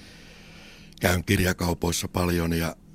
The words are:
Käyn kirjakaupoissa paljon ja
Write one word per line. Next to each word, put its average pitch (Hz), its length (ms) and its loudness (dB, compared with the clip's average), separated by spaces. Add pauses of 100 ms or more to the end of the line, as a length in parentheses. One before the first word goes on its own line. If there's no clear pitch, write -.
(1000)
Käyn 90 240 2
kirjakaupoissa 90 840 2
paljon 87 440 2
ja 82 240 0 (180)